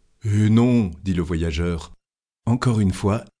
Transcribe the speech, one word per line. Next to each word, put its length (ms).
Eh 240
non », 420
dit 120
le 80
voyageur. 680
Encore 360
une 120
fois, 320